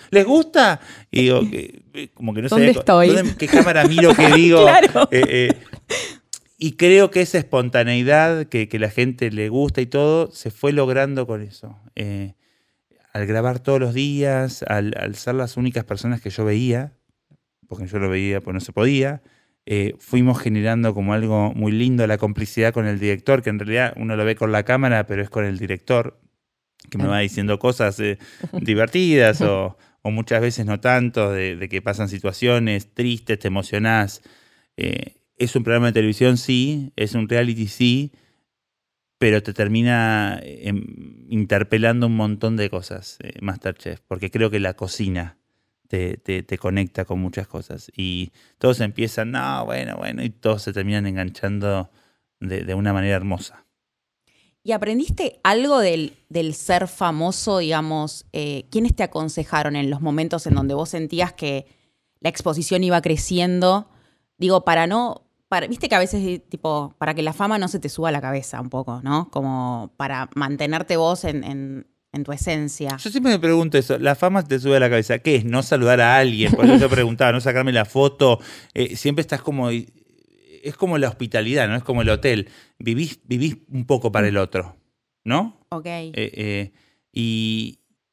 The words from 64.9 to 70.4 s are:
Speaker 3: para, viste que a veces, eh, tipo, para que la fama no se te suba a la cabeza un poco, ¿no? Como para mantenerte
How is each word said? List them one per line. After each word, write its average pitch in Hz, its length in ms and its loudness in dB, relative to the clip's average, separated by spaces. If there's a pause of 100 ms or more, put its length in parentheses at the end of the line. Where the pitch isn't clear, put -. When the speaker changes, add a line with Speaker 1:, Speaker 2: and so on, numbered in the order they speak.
Speaker 3:
para, 175 180 -2
viste - 240 -6
que 226 40 2
a 185 40 4
veces, 190 260 -2
eh, 180 140 -4
tipo, 147 580 -8
para 151 160 -4
que 156 100 -4
la 156 120 -4
fama 208 240 -2
no 185 100 -2
se 202 100 -6
te 143 120 -8
suba 160 180 -4
a 151 40 0
la 143 100 -4
cabeza 131 360 -8
un 123 120 -10
poco, 127 340 -8
¿no? 151 260 -2
Como 131 680 -6
para 135 360 -8
mantenerte 147 640 -4